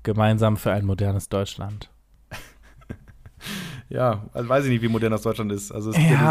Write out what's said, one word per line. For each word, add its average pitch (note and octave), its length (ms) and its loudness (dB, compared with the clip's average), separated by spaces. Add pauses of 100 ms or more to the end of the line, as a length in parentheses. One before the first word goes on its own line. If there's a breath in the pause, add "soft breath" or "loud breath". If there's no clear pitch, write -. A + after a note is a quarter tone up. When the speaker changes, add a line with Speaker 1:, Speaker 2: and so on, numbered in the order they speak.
Speaker 1:
Gemeinsam A2 540 4
für - 160 0
ein G2+ 120 0
modernes G2 440 0
Deutschland. G2+ 600 -4 (2000 loud breath)
Speaker 2:
Ja, A#2+ 460 -2
also B2 140 -6
weiß C3+ 180 2
ich C3+ 40 0
nicht, A#2 140 2
wie A#2 60 2
modern A2+ 220 0
das G#2+ 120 -2
Deutschland G#2+ 280 -2
ist. G2+ 200 -6
Also G#2+ 180 -6
es G#2+ 60 0
gibt E3 120 6
ja D#3 60 6
Speaker 1:
Ja, C#3+ 60 4 (120)